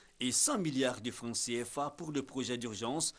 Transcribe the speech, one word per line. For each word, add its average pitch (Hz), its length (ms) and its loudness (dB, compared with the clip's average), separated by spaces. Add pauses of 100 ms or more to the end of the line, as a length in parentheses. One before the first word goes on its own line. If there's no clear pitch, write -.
(180)
et 123 140 2
cent 277 260 4
milliards 131 440 2
de 120 80 -4
francs 117 260 -6
C 120 260 0
F - 140 -8
A 143 140 0
pour 160 200 -8
le 143 120 2
projet 123 340 -2
d'urgence 117 640 -2